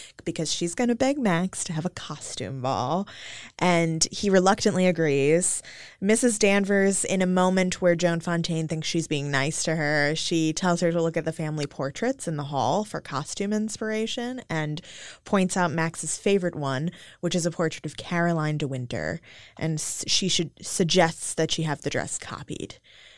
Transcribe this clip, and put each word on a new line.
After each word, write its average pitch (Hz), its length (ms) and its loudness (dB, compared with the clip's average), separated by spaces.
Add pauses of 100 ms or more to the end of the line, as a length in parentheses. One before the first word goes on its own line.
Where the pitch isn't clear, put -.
(260)
Because 165 280 -4
she's 170 220 -4
gonna 240 200 2
beg 269 220 0
Max 190 460 0
to 180 100 -6
have 156 120 -4
a 185 40 -2
costume - 720 -8
ball. 131 460 0 (500)
And 165 540 2
he - 180 -2
reluctantly 190 560 4
agrees. 160 800 2 (380)
Missus 220 360 4
Danvers, 196 680 4
in 190 160 2
a 185 40 4
moment 185 560 2
where 175 140 6
Joan 170 240 2
Fontaine 165 480 -2
thinks 156 200 -4
she's 165 200 -2
being 143 240 -2
nice 143 320 0
to 160 120 0
her, 147 400 2
she 160 380 0
tells 175 280 0
her 170 100 4
to 170 100 0
look 165 160 0
at 156 80 -2
the 160 80 0
family 151 320 -4
portraits 202 640 -4
in 160 100 -2
the 143 60 -4
hall 143 400 0
for 165 180 -8
costume 196 520 -4
inspiration 220 960 -4
and 151 320 -2 (420)
points 190 340 2
out 175 140 2
Max's 165 460 -4
favorite 190 380 2
one, 143 360 -2 (300)
which 175 140 0
is 170 100 0
a 170 60 2
portrait - 340 -2
of 147 120 -8
Caroline 170 600 0
de 147 100 -2
Winter. 123 520 -4 (380)
And 160 180 -2
s-, - 320 -6
she - 200 2
should, 170 240 0 (100)
suggests 170 760 2
that 160 160 0
she 160 120 -2
have 147 180 -4
the 147 80 -4
dress - 280 -4
copied. - 580 -12 (420)